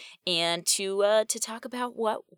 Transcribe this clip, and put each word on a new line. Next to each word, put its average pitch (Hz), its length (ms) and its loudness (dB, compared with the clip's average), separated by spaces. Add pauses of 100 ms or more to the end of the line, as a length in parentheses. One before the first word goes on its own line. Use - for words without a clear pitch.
(260)
and 170 420 0
to, 196 360 0
uh, 214 240 6
to 233 100 -4
talk 226 280 -8
about 247 300 -6
what, 220 260 0 (160)